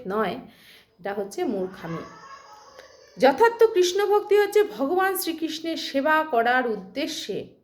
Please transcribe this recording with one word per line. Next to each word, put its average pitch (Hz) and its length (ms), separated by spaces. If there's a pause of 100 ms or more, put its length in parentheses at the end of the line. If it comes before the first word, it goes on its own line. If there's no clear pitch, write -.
নয়, 185 320 (600)
এটা 202 140
হচ্ছে 208 300
মূর্খামি। 185 600 (1120)
যথার্থ 427 460 (100)
কৃষ্ণ 359 320
ভক্তি 403 320
হচ্ছে 415 260
ভগবান 359 540
শ্রীকৃষ্ণের 320 600
সেবা 311 540
করার 240 360
উদ্দেশ্যে 214 800 (160)